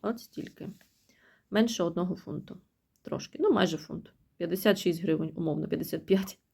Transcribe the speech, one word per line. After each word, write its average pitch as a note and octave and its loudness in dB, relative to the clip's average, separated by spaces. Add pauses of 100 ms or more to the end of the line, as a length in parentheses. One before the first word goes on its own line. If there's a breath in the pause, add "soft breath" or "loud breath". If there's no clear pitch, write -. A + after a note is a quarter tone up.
От A#3 -4
стільки. - -12 (800 soft breath)
Менше A3 2
одного F3 0
фунту. - -10 (440)
Трошки. - -10
Ну, G4+ 6
майже F3 4
фунт. - -12 (240)
П'ятдесят F#3+ 2
шість E3 0
гривень, D#3+ 0
умовно, D#3 -2
п'ятдесят - -4
п'ять. F#3+ 2 (140)